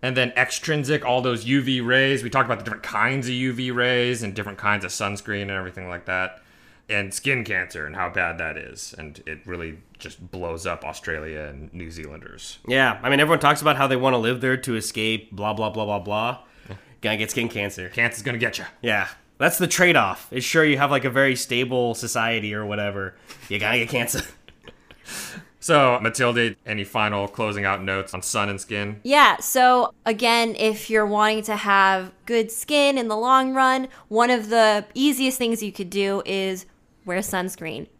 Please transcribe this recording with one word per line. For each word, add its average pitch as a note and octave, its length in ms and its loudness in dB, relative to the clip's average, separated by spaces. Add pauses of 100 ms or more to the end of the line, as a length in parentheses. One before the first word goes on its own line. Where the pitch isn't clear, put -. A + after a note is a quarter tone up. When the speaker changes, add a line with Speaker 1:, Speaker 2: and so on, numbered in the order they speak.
Speaker 1:
and B2+ 140 -2
then B2 220 2
extrinsic, D3 680 0
all B2+ 160 2
those A#2+ 220 -2
U C3+ 180 2
V B2+ 200 0
rays. C3 420 2
We A#2+ 60 -6
talked C3 160 2
about A2+ 140 -2
the G#2+ 40 -12
different G#2+ 200 -10
kinds A#2+ 440 0
of B2+ 60 -4
U B2+ 180 -2
V B2+ 200 -4
rays B2 520 0
and G2+ 100 -6
different G2+ 240 -8
kinds G#2 280 0
of F#2 60 -6
sunscreen G2+ 520 -4
and G2 80 -6
everything F#2 380 -8
like F2 160 -12
that. F#2 360 -4 (460)
And G2 260 -4
skin C3+ 300 -2
cancer F2+ 420 -6
and D2 100 -10
how F2+ 140 -4
bad E2+ 300 -4
that D#2+ 180 -6
is. - 400 -16
And D2+ 300 -16
it D#2+ 180 -12
really E2+ 320 -10 (220)
just - 320 -18
blows E2+ 340 -8
up E2 180 -4
Australia D#2 580 -8
and D2 300 -14
New E2 200 -12
Zealanders. D#2 680 -16 (100)
Speaker 2:
Yeah. B2 360 4
I B2 80 0
mean, C#3 80 4
everyone D3+ 200 4
talks D3 220 4
about D3 140 4
how C3+ 100 2
they C3 120 2
wanna B2+ 200 2
live A#2 240 0
there C3 160 0
to B2+ 180 -4
escape, A2 560 -4
blah, G#2 220 -4
blah, G#2+ 160 -2
blah, G#2+ 160 -4
blah, G#2 140 -2
blah. G#2+ 400 -4 (600)
Gonna G#2+ 160 0
get G#2+ 120 -2
skin A#2 200 -2
cancer. G2 400 -6
Speaker 1:
Cancer's A#2 340 -2
gonna A#2+ 160 -4
get A#2 180 -2
ya. - 80 -10 (160)
Speaker 2:
Yeah. G#2 260 0 (300)
That's E3 220 2
the F3 80 2
trade-off. C#3+ 640 4
It's B2 140 -4
sure D#3+ 200 4
you C#3+ 140 4
have, C#3+ 120 4
like, C3+ 140 2
a C3+ 40 2
very C3+ 260 4
stable B2 580 0
society A2+ 600 -2
or G#2+ 120 -4
whatever. G2+ 500 -4 (340)
You G2+ 100 -2
gotta G#2+ 200 0
get A2+ 100 -4
cancer. B2+ 360 -2
<laughs> - 60 -20 (1300)
Speaker 1:
So, C3+ 400 4
Matilde, A#2 540 2 (100)
any G#2 200 -6
final G#2 420 0
closing G2+ 380 -4
out F#2+ 180 0
notes F#2+ 300 -4
on F#2 80 -6
sun G#2 260 -2
and G2 140 -6
skin? G#2 420 -6
Speaker 3:
Yeah, C4 340 6
so B3+ 560 4 (120)
again, A#3 520 2
if G#3+ 320 -2
you're A3 160 4
wanting G#3+ 380 2
to G#3+ 140 -2
have G3 560 4 (120)
good A3+ 240 0
skin C#4 480 2
in A#3 120 -2
the G#3+ 80 0
long C4 360 4
run, C4 360 2 (180)
one A#3 220 4
of A#3 200 2
the G#3+ 440 6
easiest C4 440 2
things A3+ 240 0
you G3+ 120 -6
could F#3 160 -8
do G3 360 0
is F#3+ 400 -2 (380)
wear F3+ 160 -4
sunscreen. F3+ 680 -6 (120)